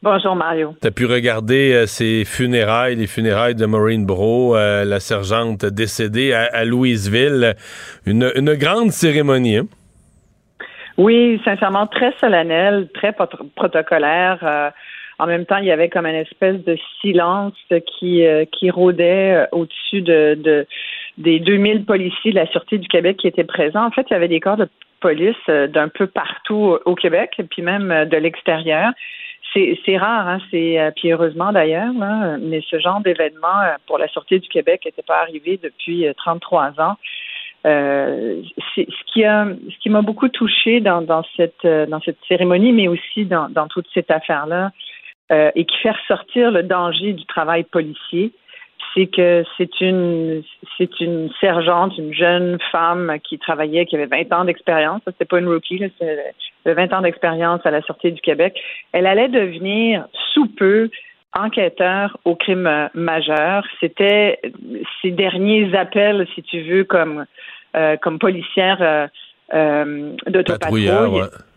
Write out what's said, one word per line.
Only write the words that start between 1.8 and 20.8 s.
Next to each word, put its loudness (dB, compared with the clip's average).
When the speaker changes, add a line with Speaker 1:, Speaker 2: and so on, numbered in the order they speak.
Speaker 2:
ces 0
funérailles, 0
les -2
funérailles 0
de 0
Maureen 2
Brault, 2
euh, 2
la -2
sergente -2
décédée -2
à, 2
à -2
Louisville. 2
Une, 2
une 2
grande 2
cérémonie, 2
hein ? 0
Speaker 1:
Oui, 6
sincèrement, 0
très 0
solennelle, 2
très -2
pot-, -2
protocolaire. 0
Euh, -2
en 0
même -2
temps, 0
il -2
y 4
avait 2
comme -2
une -2
espèce -2
de 0
silence 0
qui, 2
euh, 4
qui -2
rôdait, 4
euh, 4
au-dessus -4
de, 4
de, 2